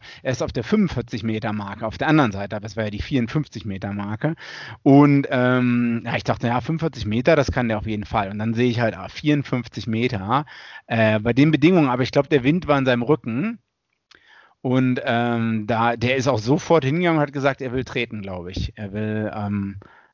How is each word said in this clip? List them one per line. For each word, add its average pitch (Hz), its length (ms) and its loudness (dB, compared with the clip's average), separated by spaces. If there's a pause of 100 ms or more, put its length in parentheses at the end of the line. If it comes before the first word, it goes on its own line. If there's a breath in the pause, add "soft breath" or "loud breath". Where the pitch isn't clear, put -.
(220 loud breath)
er 131 100 -4
ist 127 120 -4
auf 151 80 -4
der 120 120 -4
fünfundvierzig 131 600 -2
Meter 110 300 -4
Marke, 101 340 -6
auf 110 100 -8
der 135 120 0
anderen 143 240 4
Seite, 101 240 -8
aber 101 80 -10
es 101 100 -12
war 110 80 -4
ja 107 80 -4
die 101 100 -6
vierundfünfzig 127 640 -4
Meter 101 280 -8
Marke. 107 420 -4 (480 loud breath)
Und, 143 480 8
ähm, 123 760 2
ja, 117 100 -4
ich 113 100 -6
dachte, 117 220 -2
ja, 120 120 0
fünfundvierzig 151 480 -4
Meter, 123 280 2
das 139 160 2
kann 120 180 0
der 110 100 -2
auf 107 80 -6
jeden 107 180 -4
Fall. 101 240 -2
Und 104 80 -10
dann 110 160 -2
sehe 123 160 2
ich 120 120 0
halt, 110 140 0
ah, 90 120 -12
vierundfünfzig 131 800 -4
Meter, 117 580 -2 (400 loud breath)
äh, 110 340 2
bei 117 140 0
den 139 160 6
Bedingungen, 151 400 4
aber 123 140 0
ich - 80 -4
glaub, - 180 0
der 135 140 2
Wind 151 240 0
war 143 100 4
in 135 80 0
seinem 120 180 2
Rücken. 147 540 -2 (1040 soft breath)
Und, 127 420 2
ähm, 117 640 0
da, 117 300 2
der 123 220 0
ist 127 100 0
auch 123 120 2
sofort 139 440 4
hingegangen 165 360 2
und 147 40 4
hat 143 100 -2
gesagt, 135 280 0
er 127 100 -6
will 127 140 -2
treten, 117 360 -6
glaub 92 260 -8
ich. - 280 -6
Er 101 180 -10
will, 107 400 -4
ähm, 101 440 -6 (360 soft breath)